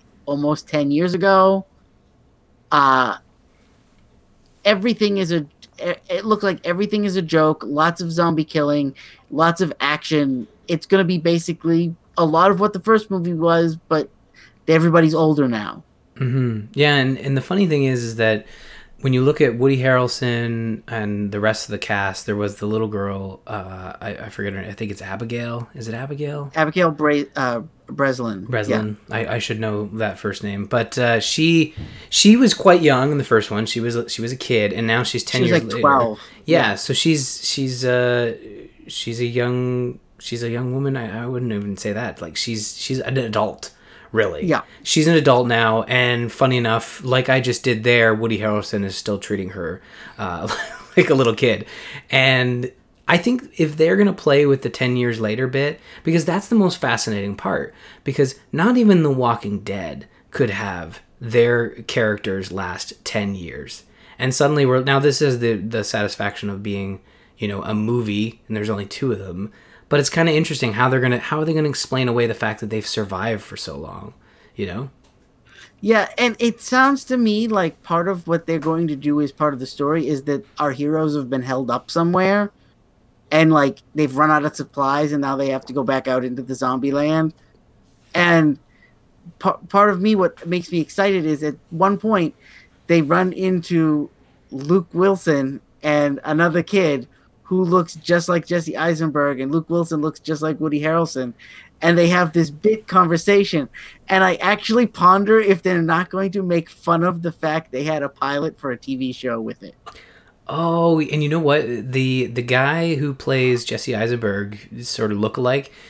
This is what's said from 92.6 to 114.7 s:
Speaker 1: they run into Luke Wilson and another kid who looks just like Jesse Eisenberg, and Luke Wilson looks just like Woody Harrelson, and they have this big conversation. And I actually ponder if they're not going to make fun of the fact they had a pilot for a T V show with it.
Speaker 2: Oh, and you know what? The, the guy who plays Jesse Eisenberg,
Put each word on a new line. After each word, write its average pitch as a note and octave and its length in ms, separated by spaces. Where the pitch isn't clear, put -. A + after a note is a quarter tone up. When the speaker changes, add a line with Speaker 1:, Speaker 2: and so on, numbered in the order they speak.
Speaker 1:
they E3+ 140
run F3 300
into E3 800
Luke D#3 400
Wilson E3 680
and D3 440
another E3 360
kid D#3 460
who F#3 200
looks E3+ 320
just E3+ 320
like F3 180
Jesse E3 300
Eisenberg, D3 640
and C3+ 140
Luke D#3+ 160
Wilson E3 320
looks D3+ 180
just D3+ 220
like D#3 180
Woody D3+ 220
Harrelson, D#3 500
and E3+ 160
they E3+ 120
have F3 240
this D#3+ 160
big G#3+ 380
conversation. F3 800
And F#3+ 120
I F#3 140
actually A3 500
ponder G3 540
if G3 240
they're F3+ 180
not E3 280
going F#3+ 220
to F#3+ 120
make E3+ 260
fun E3+ 360
of F3 160
the E3+ 100
fact D#3+ 400
they C3 140
had D#3 180
a C#3 60
pilot C#3+ 500
for C3+ 120
a A#2+ 60
T C3+ 200
V B2+ 160
show A#2+ 260
with A2+ 240
it. F2+ 120
Speaker 2:
Oh, E3 540
and D3+ 240
you D3 60
know D#3+ 100
what? D3+ 260
The, B2+ 600
the A#2+ 160
guy C#3+ 540
who C#3+ 180
plays B2+ 500
Jesse A2+ 320
Eisenberg, G#2+ 880